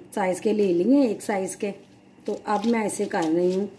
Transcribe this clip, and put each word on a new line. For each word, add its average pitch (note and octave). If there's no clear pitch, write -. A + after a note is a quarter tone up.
size F#3
के G#3+
ले G#3
लिए A#3
एक G#3
size F#3+
के। G3+
तो G#3+
अब G#3
मैं A#3
ऐसे G3+
कर F3+
रही F3
हूँ, G3